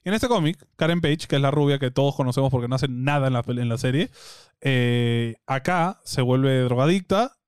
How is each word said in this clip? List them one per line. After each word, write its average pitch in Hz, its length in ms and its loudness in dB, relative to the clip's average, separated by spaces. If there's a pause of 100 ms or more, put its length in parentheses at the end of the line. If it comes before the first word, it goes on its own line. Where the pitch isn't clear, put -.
Y 175 60 -6
en 208 60 0
este 247 140 0
cómic, 175 360 0 (100)
Karen 170 260 0
Page, 151 280 0
que 151 60 0
es 139 60 2
la 139 100 2
rubia 143 280 2
que 127 120 -2
todos 139 240 0
conocemos 135 340 0
porque 120 200 -2
no 131 60 -2
hace 131 140 -2
nada 135 380 0
en 131 60 0
la 120 100 -2
pel-, 123 180 -4
en 120 80 -2
la 113 80 -2
serie, 131 320 0 (520)
eh, 120 760 0 (120)
acá 170 560 -2
se - 180 -4
vuelve 131 400 2
drogadicta 180 760 0 (100)